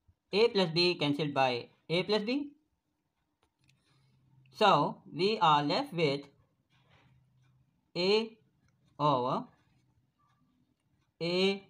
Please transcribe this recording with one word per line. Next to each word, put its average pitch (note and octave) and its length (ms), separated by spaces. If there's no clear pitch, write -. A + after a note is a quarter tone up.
A A3 220
plus F#3 240
B F3 80
cancelled C#3+ 320
by C3+ 160
A F3 140
plus G3+ 260
B। C#4 80
So G3 100
we G3+ 260
are D3+ 240
left F#3+ 300
with C#3+ 320
A F3+ 160
over C#3+ 460
A E3+ 160